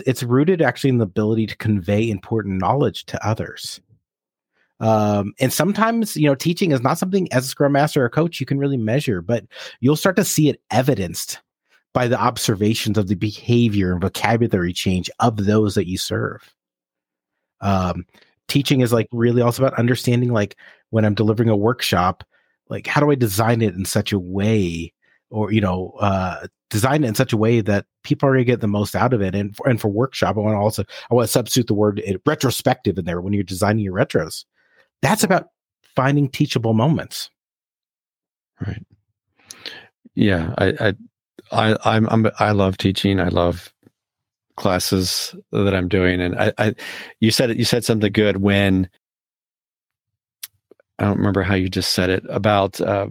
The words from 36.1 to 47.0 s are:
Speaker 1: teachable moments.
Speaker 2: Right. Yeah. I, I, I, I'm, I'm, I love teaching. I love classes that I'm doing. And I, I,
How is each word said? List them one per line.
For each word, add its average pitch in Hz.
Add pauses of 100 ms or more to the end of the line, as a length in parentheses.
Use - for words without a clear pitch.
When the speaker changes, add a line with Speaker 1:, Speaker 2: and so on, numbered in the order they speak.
Speaker 1:
teachable 113
moments. 117 (1400)
Speaker 2:
Right. - (1300)
Yeah. 90
I, 98 (120)
I, 104 (580)
I, 110 (180)
I'm, 110
I'm, 110
I 107
love 98
teaching. 98
I 90
love 87 (880)
classes 92 (160)
that 101
I'm 92
doing. 90
And 90
I, 101
I, 107 (440)